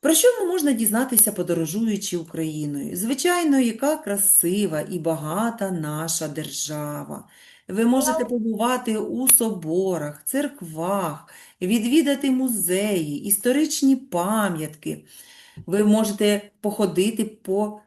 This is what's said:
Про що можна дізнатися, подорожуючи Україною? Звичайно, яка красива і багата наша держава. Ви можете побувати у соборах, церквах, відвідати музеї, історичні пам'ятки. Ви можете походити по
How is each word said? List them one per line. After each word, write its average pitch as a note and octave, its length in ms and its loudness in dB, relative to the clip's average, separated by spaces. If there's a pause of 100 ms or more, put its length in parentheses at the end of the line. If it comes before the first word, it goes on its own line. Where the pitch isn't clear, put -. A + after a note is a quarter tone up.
Про D#4+ 140 4
що A#4 320 4
можна E4 260 2
дізнатися, A3+ 600 2
подорожуючи F3+ 840 -2
Україною? D#3 800 -6
Звичайно, C#4+ 640 2
яка B3+ 360 0
красива G3 840 2 (100)
і F3+ 80 -4
багата E3 720 -2
наша D#3 580 -4
держава. D3 1000 -8 (400)
Ви G#3 160 0
можете B3+ 400 2
побувати A3+ 760 -2
у A#3+ 300 -2
соборах, F3+ 960 0
церквах, F3 1040 -4 (340)
відвідати C4 680 2
музеї, G3 920 0
історичні C4+ 720 2
пам'ятки. F3 1080 -2 (600)
Ви G3+ 180 2
можете G#3 640 2 (100)
походити G#3 640 0
по G#3 640 -4